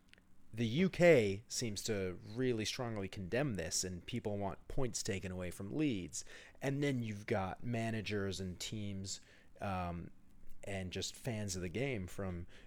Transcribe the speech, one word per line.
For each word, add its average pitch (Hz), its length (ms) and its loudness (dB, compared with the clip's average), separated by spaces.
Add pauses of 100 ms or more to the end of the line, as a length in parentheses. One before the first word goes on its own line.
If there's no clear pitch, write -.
(540)
the 117 120 2
U 160 220 6
K 117 600 8
seems 107 340 -2
to 95 340 0 (180)
really 120 300 2
strongly 110 440 -2
condemn 110 460 0
this, 87 300 0
and 92 220 -6
people 107 320 -2
want 98 200 -2 (100)
points - 340 2
taken 95 300 -2
away 92 180 -4
from 104 260 -6
Leeds. 113 480 0 (380)
And 139 200 0
then 135 200 2
you've 104 240 -4
got 95 360 0
managers 107 800 0
and 90 180 -4
teams, 101 640 -4 (400)
um, 90 500 -2 (540)
and 95 260 -4
just 95 240 -4
fans 107 420 -4
of 90 60 -4
the 92 60 -2
game 107 380 -2
from 87 400 -4 (200)